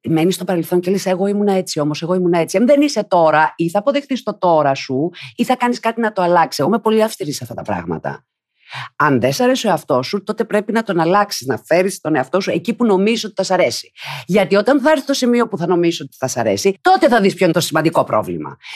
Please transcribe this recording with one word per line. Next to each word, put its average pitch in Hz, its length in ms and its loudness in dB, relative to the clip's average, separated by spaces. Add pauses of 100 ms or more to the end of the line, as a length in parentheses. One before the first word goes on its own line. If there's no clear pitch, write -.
Μένεις 165 260 2
στο - 100 -8
παρελθόν 175 360 0
και 175 100 -4
λες, 190 160 -2
«Εγώ 185 200 0
ήμουν 202 200 0
έτσι 185 340 -2
όμως, 147 220 -2
εγώ 170 120 -2
ήμουν 180 180 2
έτσι». 170 240 0
Αν 226 100 2
δεν 285 140 4
είσαι 285 240 0
τώρα, 156 520 4
ή 165 140 0
θα 196 80 -2
αποδεχτείς 269 440 -2
το 208 160 -6
τώρα 151 360 2
σου, 135 360 -4 (260)
ή 240 80 -2
θα 254 120 0
κάνεις 240 240 -2
κάτι 226 200 -4
να 220 120 -2
το 190 100 -2
αλλάξει. 170 380 2
Εγώ 147 100 0
είμαι 220 100 0
πολύ 220 220 2
αυστηρή 196 300 -4
σε - 100 -8
αυτά - 120 -14
τα 92 80 -12
πράγματα. 85 640 -6 (720)
Αν 143 240 2
δεν 131 120 2
σ' - 80 -6
αρέσει 247 260 0
ο 208 40 2
εαυτός 135 360 0
σου, 202 160 -6
τότε 214 220 -4
πρέπει 208 280 -2
να 220 100 0
τον 190 180 -2
αλλάξεις, 170 460 0
να 131 120 -4
φέρεις 185 420 0
τον 156 140 -2
εαυτό 165 260 -2
σου 190 100 -4
εκεί 180 240 -2
που - 100 -2
νομίζεις 208 400 2
ότι 214 120 -12
θα 190 60 -2
σ' 185 80 -4
αρέσει. 175 420 0 (340)
Γιατί 190 300 2
όταν 240 240 2
θα 269 100 2
έρθει 311 160 2
το 277 60 -2
σημείο 240 360 2
που 196 100 -8
θα 165 80 -2
νομίζεις 170 340 0
ότι 143 180 -14
θα 131 100 -4
σ' - 80 -6
αρέσει, 113 440 0
τότε 370 280 4
θα 233 120 4
δεις 196 140 2
ποιο 185 100 0
είναι 165 100 2
το 175 60 2
σημαντικό 156 440 0
πρόβλημα. 87 520 -4 (200)